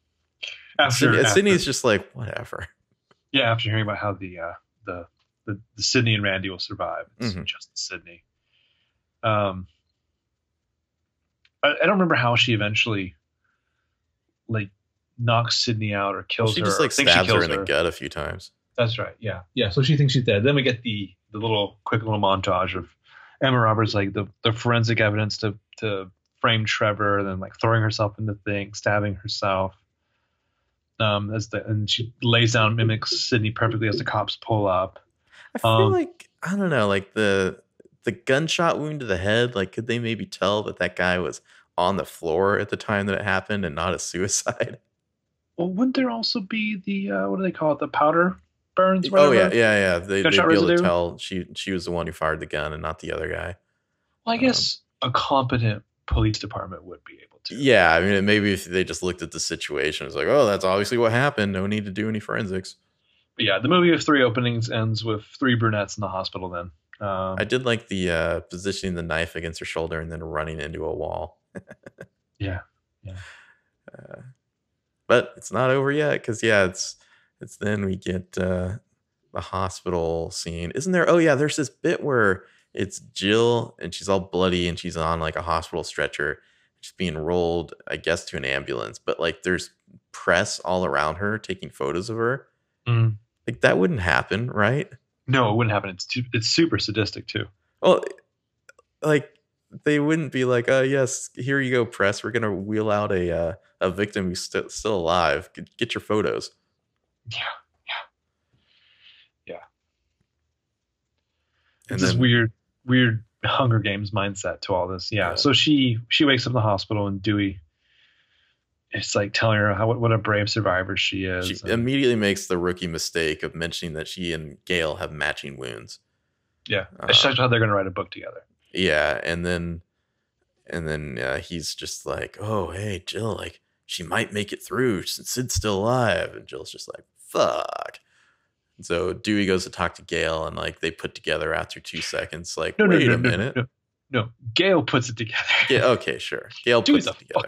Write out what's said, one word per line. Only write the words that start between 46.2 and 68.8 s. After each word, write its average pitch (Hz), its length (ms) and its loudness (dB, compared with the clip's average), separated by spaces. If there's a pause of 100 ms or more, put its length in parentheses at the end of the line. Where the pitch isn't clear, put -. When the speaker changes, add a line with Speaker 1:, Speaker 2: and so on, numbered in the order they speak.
Speaker 2:
be 214 440 -4
the, 196 280 -4
uh, 196 160 0
what 196 100 -2
do 190 40 -2
they 185 100 0
call 156 200 0
it? 147 80 -2
The 147 80 -4
powder 165 500 2 (380)
burns, 185 360 4
Speaker 1:
Oh, 147 200 8
yeah, 107 120 8
Speaker 2:
whatever? 90 120 2
Speaker 1:
yeah, 110 180 6 (200)
yeah. 87 40 2
They, 87 80 -6 (100)
they'd 98 80 2
Speaker 2:
Gunshot - 240 6
Speaker 1:
be - 60 6
able - 120 6
to 170 60 4
Speaker 2:
residue? 175 140 4
Speaker 1:
tell 87 320 2
she, 92 280 -6 (100)
she - 160 -6
was 87 140 -2
the 87 60 -6
one 85 140 -2
who 85 60 -8
fired 78 280 -2
the 78 60 -8
gun 76 260 -4
and 78 100 -10
not 80 180 -8
the 82 120 -8
other 80 160 -6
guy. 82 280 -8 (720)
Speaker 2:
Well, 226 80 -2
I 233 40 -4
Speaker 1:
Um, - 60 -2
Speaker 2:
guess - 360 0 (220)
a 135 80 0
competent 120 720 0 (240)
police 110 320 2
department 95 460 -10
would 87 200 -18
be - 100 -20 (100)
able - 200 -20
to. 87 100 -12
Speaker 1:
Yeah, 107 400 8
I 85 60 6
mean, 98 240 4
maybe 104 280 4
if 92 120 -2
they 90 200 0
just 80 180 -6
looked 90 200 -4
at 80 80 -10
the 82 100 -12
situation, 76 640 -4
it's 73 100 -10
like, 73 100 0
"Oh, 131 200 6
that's 95 180 0
obviously 101 340 2
what 113 140 4
happened. 117 400 2
No 95 140 -2
need 104 180 -2
to 101 60 -10
do 104 180 -4
any 107 120 -4
forensics." 101 560 -6 (600)
Speaker 2:
But 117 80 -2
yeah, 98 140 2
the 120 100 0
movie 175 240 6
of 156 100 2
three 143 200 4
openings 117 480 0
ends 113 340 -2
with 110 200 -4 (140)
three 127 160 2
brunettes 107 420 0
in 104 40 -10
the 101 80 -4
hospital 95 400 -8
then. 87 220 -10 (360)
Um, 95 320 -4
Speaker 1:
I 107 60 0
did 127 220 -2
like 117 220 -2
the, 92 220 -2
uh, 82 300 0
positioning 92 560 -6